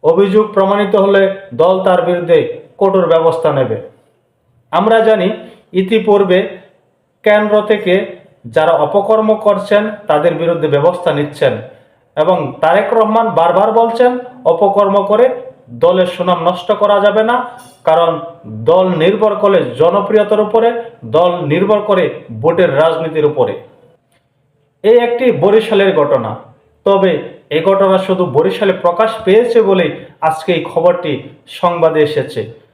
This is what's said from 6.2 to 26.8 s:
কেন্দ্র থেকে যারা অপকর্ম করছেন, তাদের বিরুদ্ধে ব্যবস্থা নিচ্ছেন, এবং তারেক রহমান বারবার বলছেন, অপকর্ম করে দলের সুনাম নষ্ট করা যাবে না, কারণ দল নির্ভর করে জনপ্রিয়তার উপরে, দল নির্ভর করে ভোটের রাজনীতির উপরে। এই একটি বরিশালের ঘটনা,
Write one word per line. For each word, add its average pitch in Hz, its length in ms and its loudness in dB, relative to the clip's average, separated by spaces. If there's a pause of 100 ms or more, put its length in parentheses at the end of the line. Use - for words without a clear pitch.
কেন্দ্র 208 400 2
থেকে 202 540 -2 (300)
যারা 156 240 0
অপকর্ম 202 640 0
করছেন, 208 560 -2 (160)
তাদের 156 280 0
বিরুদ্ধে 156 340 -2
ব্যবস্থা 151 440 0
নিচ্ছেন, 143 400 -2 (640)
এবং 156 440 0
তারেক 175 340 0
রহমান 220 340 0
বারবার 175 440 2
বলছেন, 233 460 0 (260)
অপকর্ম 196 600 0
করে 220 380 0 (280)
দলের 175 360 2
সুনাম 180 360 -4
নষ্ট 180 300 -2
করা 202 280 0
যাবে 202 220 2
না, 240 220 -2 (400)
কারণ 165 360 0 (260)
দল 117 420 0
নির্ভর 196 460 0
করে 185 440 0
জনপ্রিয়তার 208 600 0
উপরে, 226 420 0 (220)
দল 165 420 0
নির্ভর 190 340 0
করে 185 400 -2 (200)
ভোটের 160 360 0
রাজনীতির 160 480 0
উপরে। 120 380 -2 (1200)
এই 226 160 4
একটি 240 340 0
বরিশালের 196 640 2
ঘটনা, 123 400 -2 (480)